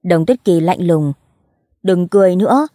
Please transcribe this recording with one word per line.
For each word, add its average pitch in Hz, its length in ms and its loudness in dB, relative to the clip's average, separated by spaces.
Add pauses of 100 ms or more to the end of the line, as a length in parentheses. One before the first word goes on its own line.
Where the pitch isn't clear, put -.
Đồng 170 220 0
Tuyết 247 180 -2
Kỳ 175 160 0
lạnh 175 280 -2
lùng: 151 260 0 (680)
"Đừng 180 240 -2
cười 190 280 2
nữa 254 400 0